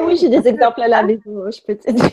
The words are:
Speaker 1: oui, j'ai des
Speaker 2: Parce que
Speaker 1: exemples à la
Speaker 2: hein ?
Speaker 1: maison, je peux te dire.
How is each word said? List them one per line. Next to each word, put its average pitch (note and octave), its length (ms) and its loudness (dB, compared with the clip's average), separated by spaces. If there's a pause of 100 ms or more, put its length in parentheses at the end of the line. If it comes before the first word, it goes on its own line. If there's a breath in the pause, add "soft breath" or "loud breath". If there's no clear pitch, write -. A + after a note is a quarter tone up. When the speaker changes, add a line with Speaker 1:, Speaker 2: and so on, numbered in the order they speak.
Speaker 1:
oui, F4 100 0
j'ai E4+ 120 2
des A#3 80 2
Speaker 2:
Parce A3 80 2
que A#3+ 100 2
Speaker 1:
exemples A#3+ 280 0
à A#3 60 0
la A3+ 120 2
Speaker 2:
hein ? G#3+ 60 0
Speaker 1:
maison, G#3 440 -6
je - 160 -14
peux G#3 100 -4
te - 140 -6
dire. A#3 220 0